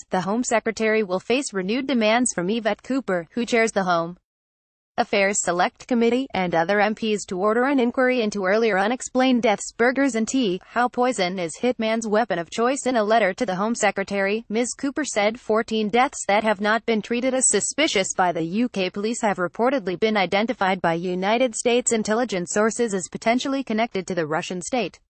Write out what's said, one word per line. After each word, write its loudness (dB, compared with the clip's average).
the 0
Home -2
Secretary 0
will -2
face -2
renewed -2
demands 2
from -2
Yvette -2
Cooper, -4
who -4
chairs 2
the 0
Home 0
Affairs 0
Select -2
Committee, 2
and -2
other 2
M 2
Ps -4
to -6
order 2
an 2
inquiry 0
into -2
earlier 2
unexplained 0
deaths. 0
Burgers 2
and -2
tea, 0
how -2
poison -2
is -6
hitman's 0
weapon 0
of -6
choice. -2
In 0
a 2
letter 2
to -4
the -2
Home -2
Secretary, 0
Ms -2
Cooper -4
said 0
fourteen 0
deaths 0
that 2
have 0
not 0
been 0
treated -2
as 2
suspicious 0
by 2
the -2
U 0
K -2
police -4
have 0
reportedly 0
been 2
identified 0
by 2
United 0
States 0
intelligence -2
sources 0
as -4
potentially 0
connected -2
to -4
the 0
Russian -4
state. -4